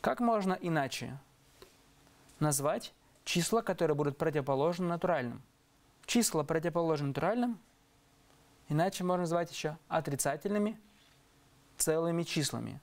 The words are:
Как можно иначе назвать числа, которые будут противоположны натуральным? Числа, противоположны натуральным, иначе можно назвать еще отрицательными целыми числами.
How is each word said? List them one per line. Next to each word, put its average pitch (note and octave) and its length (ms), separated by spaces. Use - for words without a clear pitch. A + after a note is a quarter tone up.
Как B3 200
можно G#3 340
иначе C#3 640
назвать D3+ 520
числа, A3 380
которые E3+ 320
будут C#3+ 240
противоположны D3+ 680
натуральным? E3 560
Числа, G3+ 380
противоположны D#3+ 640
натуральным, G#3 500
иначе F3 340
можно F3+ 200
назвать E3+ 280
еще D#3 260
отрицательными D#3+ 920
целыми E3 460
числами. B2 580